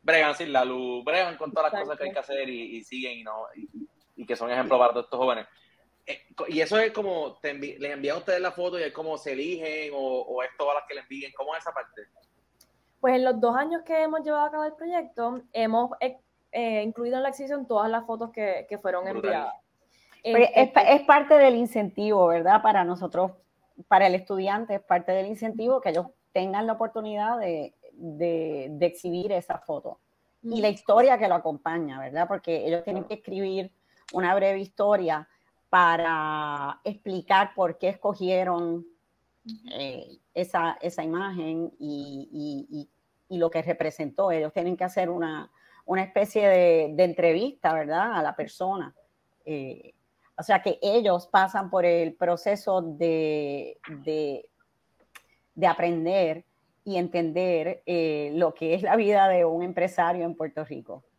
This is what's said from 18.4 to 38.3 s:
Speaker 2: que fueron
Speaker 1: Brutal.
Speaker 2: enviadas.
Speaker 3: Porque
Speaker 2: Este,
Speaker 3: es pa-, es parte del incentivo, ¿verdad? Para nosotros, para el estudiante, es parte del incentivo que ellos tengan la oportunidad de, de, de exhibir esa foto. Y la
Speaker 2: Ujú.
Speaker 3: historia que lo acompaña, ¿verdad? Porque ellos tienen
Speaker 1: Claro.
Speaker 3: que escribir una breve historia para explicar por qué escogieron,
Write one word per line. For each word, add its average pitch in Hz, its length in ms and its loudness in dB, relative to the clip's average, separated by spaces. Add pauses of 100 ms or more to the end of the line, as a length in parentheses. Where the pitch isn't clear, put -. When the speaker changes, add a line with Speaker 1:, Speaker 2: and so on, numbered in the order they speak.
Speaker 2:
que 208 80 -8
fueron 180 280 -2
Speaker 1:
Brutal. 190 200 -6
Speaker 2:
enviadas. 147 280 -2 (720)
Speaker 3:
Porque 226 200 6
Speaker 2:
Este, 240 180 6
Speaker 3:
es 262 100 4
pa-, 277 100 6
es 285 200 8
parte 285 380 6
del 262 160 10
incentivo, 208 720 2
¿verdad? 170 340 6
Para 202 220 4
nosotros, 180 480 -2 (560)
para 196 180 8
el 185 80 6
estudiante, 196 640 -2
es 202 60 -6
parte 180 300 0
del 190 140 0
incentivo 226 560 -2
que 196 80 0
ellos 170 160 0 (280)
tengan 190 340 -2
la 220 60 -2
oportunidad 220 640 -4
de, 165 340 -4 (200)
de, 160 760 -4
de 151 160 0
exhibir 180 460 -4
esa 175 260 -2
foto. - 420 -10 (440)
Y 226 180 -4
la 214 60 4
Speaker 2:
Ujú. 202 80 2
Speaker 3:
historia 240 420 6
que 214 100 0
lo 180 60 4
acompaña, 156 680 -4
¿verdad? 143 280 -4
Porque 165 400 -4
ellos 170 160 -2
tienen 185 200 -6
Speaker 1:
Claro. - 40 -12
Speaker 3:
que 214 80 -8
escribir 190 560 -6 (420)
una 180 220 2
breve 196 240 2
historia 190 680 0 (420)
para 156 1160 2
explicar 196 680 0
por 175 240 0
qué 185 120 -2
escogieron, 180 960 -2 (600)